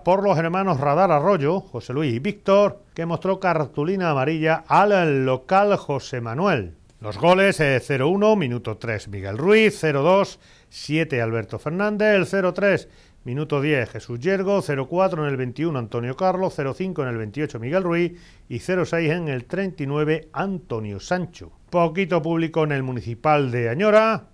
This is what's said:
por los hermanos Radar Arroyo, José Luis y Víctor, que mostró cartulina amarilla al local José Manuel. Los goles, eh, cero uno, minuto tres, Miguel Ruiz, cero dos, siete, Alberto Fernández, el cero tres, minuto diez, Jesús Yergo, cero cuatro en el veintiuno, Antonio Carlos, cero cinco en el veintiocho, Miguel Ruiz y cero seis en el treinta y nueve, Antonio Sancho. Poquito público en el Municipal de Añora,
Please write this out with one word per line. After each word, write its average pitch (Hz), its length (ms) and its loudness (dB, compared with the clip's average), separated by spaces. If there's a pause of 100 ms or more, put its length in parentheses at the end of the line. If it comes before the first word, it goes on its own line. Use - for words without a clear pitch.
por 190 180 2
los 190 160 2
hermanos 175 400 0
Radar 147 320 4
Arroyo, 160 500 2
José 127 340 -10
Luis 143 200 0
y 113 60 -2
Víctor, 202 640 2 (120)
que 165 120 -6
mostró 180 340 -4
cartulina 170 720 0
amarilla 156 580 0
al 165 560 4
local 185 520 2
José 131 440 -6
Manuel. 117 560 -2 (240)
Los 104 180 -10
goles, 185 420 4
eh, 135 220 4
cero 135 260 0
uno, 208 280 4
minuto 120 400 -4
tres, 113 320 -6
Miguel 98 300 -6
Ruiz, 208 420 4
cero 143 220 0
dos, 190 360 2 (300)
siete, 156 520 -2
Alberto 113 380 -4
Fernández, 208 560 0
el 185 120 2
cero 185 280 0
tres, 185 340 0 (360)
minuto 143 360 -2
diez, 139 300 0
Jesús 120 300 -10
Yergo, 190 420 0
cero 135 260 -4
cuatro 180 360 0
en 147 60 -2
el 139 60 -2
veintiuno, 131 420 -4
Antonio 120 380 -6
Carlos, 185 400 0
cero 135 180 -4
cinco 180 280 -6
en 131 60 -2
el 117 100 -4
veintiocho, 113 400 -6
Miguel 139 240 -2
Ruiz 170 380 -2 (280)
y 123 120 -8
cero 180 260 -2
seis 165 240 0
en 170 180 -4
el 127 180 -6
treinta 180 360 -6
y 139 40 -4
nueve, 151 460 -2
Antonio 120 680 -6
Sancho. 175 520 -6 (180)
Poquito 170 520 0
público 165 420 0
en 151 80 -2
el 139 100 -2
Municipal 131 680 0
de 120 180 0
Añora, 214 640 2